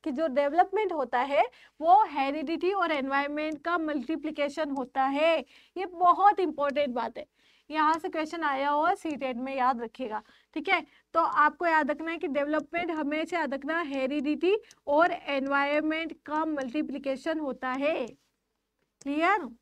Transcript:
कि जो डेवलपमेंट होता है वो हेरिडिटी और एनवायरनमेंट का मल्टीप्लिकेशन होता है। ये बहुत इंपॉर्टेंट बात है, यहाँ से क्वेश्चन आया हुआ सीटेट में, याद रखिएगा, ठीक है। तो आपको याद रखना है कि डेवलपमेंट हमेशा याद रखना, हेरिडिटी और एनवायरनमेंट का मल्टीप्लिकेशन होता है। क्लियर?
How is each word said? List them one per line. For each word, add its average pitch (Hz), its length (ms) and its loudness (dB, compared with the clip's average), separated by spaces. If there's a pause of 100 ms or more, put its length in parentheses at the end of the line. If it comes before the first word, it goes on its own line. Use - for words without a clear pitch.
कि 311 80 -4
जो 311 160 -2
डेवलपमेंट 349 640 2
होता 254 280 -2
है 277 240 2 (360)
वो 370 300 8
हेरिडिटी 302 640 -2
और 349 200 0
एनवायरनमेंट 294 720 -2
का 339 140 0
मल्टीप्लिकेशन 302 920 -4
होता 269 340 -2
है। 302 340 2 (380)
ये 370 100 -4
बहुत 359 540 4
इंपॉर्टेंट 285 540 -2
बात 233 240 -6
है, - 80 -14 (440)
यहाँ 311 280 2
से 370 100 -6
क्वेश्चन 320 360 -4
आया 277 260 0
हुआ 320 240 2
सीटेट 269 420 -4
में, 262 200 -6
याद 247 260 2
रखिएगा, 220 400 -8 (340)
ठीक 311 120 -4
है। 359 120 2 (340)
तो 330 60 4
आपको 302 460 2
याद 311 240 4
रखना 320 200 -4
है 330 80 -6
कि 359 100 -4
डेवलपमेंट 302 600 -2
हमेशा 311 480 -2
याद 285 160 -2
रखना, 294 280 -4
हेरिडिटी 285 760 0 (300)
और 320 260 4
एनवायरनमेंट 294 1040 -2 (100)
का 302 180 -2
मल्टीप्लिकेशन 294 960 -4
होता 254 340 -4
है। 285 320 -2 (960)
क्लियर? 320 460 0 (140)